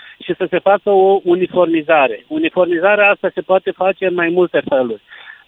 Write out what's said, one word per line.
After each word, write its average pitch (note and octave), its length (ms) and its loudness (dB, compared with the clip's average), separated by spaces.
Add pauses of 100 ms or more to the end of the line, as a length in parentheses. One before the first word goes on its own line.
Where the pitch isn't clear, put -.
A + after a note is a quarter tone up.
(240)
și F3 120 -6
să F#3 140 -4
se F3+ 80 -2
facă G3+ 320 0
o G3 340 4
uniformizare. E3 1040 0
Uniformizarea F3+ 800 0
asta F#3+ 240 -2
se F#3+ 60 -8
poate F#3+ 300 -2
face F#3+ 360 -4
în F3 80 -2
mai E3+ 140 -2
multe F3 400 0
feluri. B2 340 -2 (460)